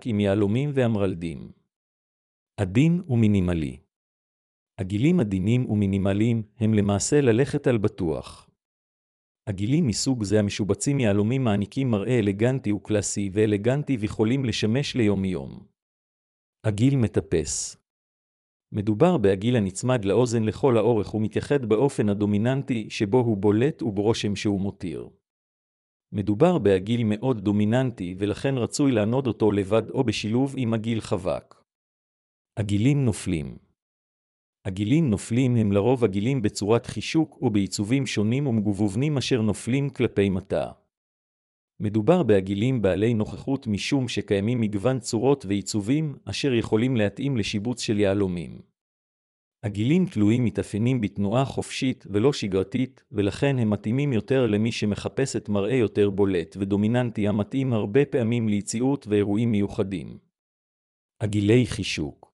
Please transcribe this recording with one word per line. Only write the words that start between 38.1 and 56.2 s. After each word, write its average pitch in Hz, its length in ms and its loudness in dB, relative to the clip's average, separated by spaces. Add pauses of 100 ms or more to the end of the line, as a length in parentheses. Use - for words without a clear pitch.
ומגוונים 107 720 0
אשר 117 240 0
נופלים 117 480 -2
כלפי 101 380 0
מטה. 87 440 -2 (1080)
מדובר 110 420 2
בעגילים 104 600 2
בעלי 98 320 2
נוכחות 117 520 -4
משום 120 420 -2
שקיימים 107 520 -2
מגוון 110 400 -2
צורות 123 460 0
ועיצובים 107 800 -2
אשר 127 300 -2
יכולים 120 420 0
להתאים 117 400 -2
לשיבוץ 110 440 -4
של 107 200 -2
יהלומים. 92 600 0 (1000)
עגילים 120 440 0
תלויים 107 380 4
מתאפיינים 113 560 -2
בתנועה 104 440 -2
חופשית - 680 -4
ולא 110 220 2
שגרתית, 113 800 -4
ולכן 110 460 0
הם 110 120 0
מתאימים 127 420 -2
יותר 127 340 0
למי 110 260 0
שמחפשת 104 760 -4
מראה 101 260 0
יותר 104 360 2
בולט 95 500 0